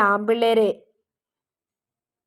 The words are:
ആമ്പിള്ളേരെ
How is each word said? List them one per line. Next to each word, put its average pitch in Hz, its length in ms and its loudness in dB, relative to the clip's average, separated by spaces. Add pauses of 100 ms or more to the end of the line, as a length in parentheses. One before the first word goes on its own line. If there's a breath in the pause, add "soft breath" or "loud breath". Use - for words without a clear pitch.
ആമ്പിള്ളേരെ 220 680 0 (1600)